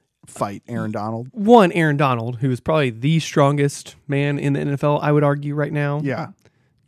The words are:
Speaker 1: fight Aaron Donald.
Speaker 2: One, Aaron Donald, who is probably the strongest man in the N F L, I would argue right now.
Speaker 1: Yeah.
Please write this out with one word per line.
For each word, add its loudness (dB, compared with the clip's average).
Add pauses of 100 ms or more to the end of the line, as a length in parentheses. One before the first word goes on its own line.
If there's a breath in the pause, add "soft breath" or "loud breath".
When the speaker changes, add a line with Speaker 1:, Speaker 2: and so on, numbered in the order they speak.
(260)
Speaker 1:
fight -10
Aaron -6
Donald. -8
Speaker 2:
One, 6
Aaron 2
Donald, 0
who 0
is -2
probably 0
the 0
strongest 0 (100)
man -2
in -2
the -2
N -4
F -4
L, 2
I 0
would 4
argue -2
right -4
now. -2
Speaker 1:
Yeah. -4 (600)